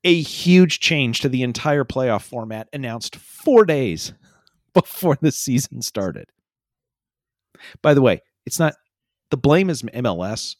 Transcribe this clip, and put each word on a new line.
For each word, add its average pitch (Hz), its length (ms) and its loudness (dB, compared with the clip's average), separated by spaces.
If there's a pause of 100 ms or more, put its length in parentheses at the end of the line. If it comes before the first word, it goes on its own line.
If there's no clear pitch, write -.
A 170 180 4
huge 180 600 4
change 131 400 -2
to 139 80 -2
the 127 140 -2
entire 139 420 -2
playoff 123 380 -2
format 110 500 -12
announced 117 420 -10
four - 480 2
days 131 480 -2 (320)
<laughs> - 300 -20
before 170 480 0
the 156 100 2
season 123 500 -6
started. 92 460 -8 (1500)
By 151 120 4
the 139 80 6
way, 113 200 2 (240)
it's - 140 -8
not, 160 140 0 (560)
the 143 80 -2
blame 165 320 2
is 143 120 -6 (120)
M 120 120 -6
L 90 200 -4
S. - 340 -10